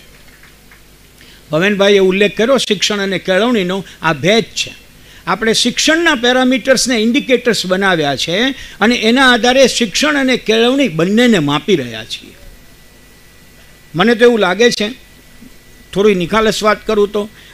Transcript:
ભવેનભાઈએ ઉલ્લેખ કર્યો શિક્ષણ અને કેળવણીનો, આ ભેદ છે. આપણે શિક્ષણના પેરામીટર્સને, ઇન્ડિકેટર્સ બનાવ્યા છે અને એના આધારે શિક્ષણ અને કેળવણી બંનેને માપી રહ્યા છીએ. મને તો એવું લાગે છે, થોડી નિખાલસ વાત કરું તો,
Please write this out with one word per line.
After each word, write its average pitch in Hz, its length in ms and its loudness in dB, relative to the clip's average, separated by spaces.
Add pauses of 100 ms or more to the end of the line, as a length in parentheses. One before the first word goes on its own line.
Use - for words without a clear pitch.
(1500)
ભવેનભાઈએ 196 480 2
ઉલ્લેખ 190 380 2
કર્યો 247 200 2
શિક્ષણ 208 440 -2
અને 190 180 -4
કેળવણીનો, 190 680 -2 (180)
આ 165 100 0
ભેદ 175 320 0
છે. - 300 -10 (520)
આપણે 214 260 -2
શિક્ષણના 311 640 0
પેરામીટર્સને, 254 840 0
ઇન્ડિકેટર્સ 233 680 0
બનાવ્યા 180 500 0
છે 175 240 -4 (400)
અને 226 140 2
એના 247 380 2
આધારે 247 340 4
શિક્ષણ 254 500 -2
અને 262 200 0
કેળવણી 240 520 0
બંનેને 202 500 2
માપી 147 380 0
રહ્યા 117 280 -10
છીએ. - 300 -16 (1600)
મને 208 200 2
તો 220 100 2
એવું 240 140 4
લાગે 196 320 2
છે, 208 180 -4 (1040)
થોડી 202 220 2
નિખાલસ 196 480 -2
વાત 208 240 0
કરું 208 260 0
તો, 208 160 -6 (260)